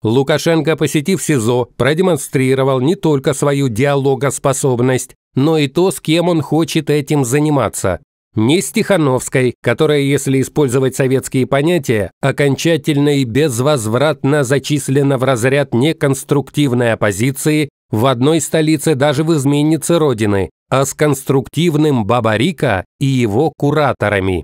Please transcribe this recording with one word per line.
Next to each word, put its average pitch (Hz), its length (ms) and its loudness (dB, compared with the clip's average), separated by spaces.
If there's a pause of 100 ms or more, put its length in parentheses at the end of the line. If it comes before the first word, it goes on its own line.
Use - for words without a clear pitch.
Лукашенко, 147 720 0
посетив 156 460 -2
сизо, 123 440 0 (100)
продемонстрировал 135 1040 0
не 147 140 2
только 151 400 0
свою 143 340 0
диалогоспособность, 131 1500 -2 (200)
но 156 240 0
и 143 100 0
то, 175 220 0
с - 100 -8
кем 170 300 0
он 165 100 0
хочет 156 480 -2
этим 147 380 0
заниматься. 123 760 0 (360)
Не 127 240 2
с - 120 -8
Тихановской, 139 880 0
которая, 147 380 0
если 135 400 0
использовать 131 560 0
советские 131 500 0
понятия, 139 640 0 (100)
окончательно 143 1000 0
и 135 40 0
безвозвратно 135 1160 0
зачислена 139 760 0
в 120 40 -2
разряд 131 500 0
неконструктивной 139 1200 0
оппозиции 135 720 -2 (240)
в 113 140 0
одной 139 340 2
столице 156 560 0
даже 143 260 0
в 160 140 0
изменнице 151 640 0
Родины, 104 500 0 (180)
а 135 160 0
с - 100 -8
конструктивным 147 1120 0
Бабарико 113 800 0 (140)
и 139 80 -2
его 127 500 0
кураторами. 104 880 0